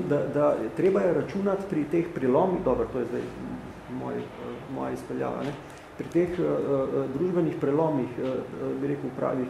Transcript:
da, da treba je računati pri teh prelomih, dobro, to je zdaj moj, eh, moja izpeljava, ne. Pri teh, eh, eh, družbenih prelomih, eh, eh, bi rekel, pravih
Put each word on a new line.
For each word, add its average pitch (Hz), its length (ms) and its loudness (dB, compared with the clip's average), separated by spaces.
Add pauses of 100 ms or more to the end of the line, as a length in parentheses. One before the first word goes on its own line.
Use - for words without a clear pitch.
da, 143 200 2
da 147 200 2 (260)
treba 190 300 4
je 180 120 4
računati 196 500 0
pri 151 220 0
teh 170 240 2
prelomih, 156 520 4
dobro, 117 240 2
to 131 140 -4
je 123 60 0
zdaj 120 160 -4 (720)
moj, 127 220 -6
eh, 120 80 -4 (460)
moja 131 220 -4
izpeljava, 127 520 -4
ne. 139 100 -4 (400)
Pri 131 160 -6
teh, 170 200 4
eh, 175 140 0
eh, 139 680 2
družbenih 165 460 2
prelomih, 147 540 2
eh, 127 140 -6
eh, 131 120 0 (400)
bi 135 120 -2
rekel, 143 240 -2
pravih 131 380 0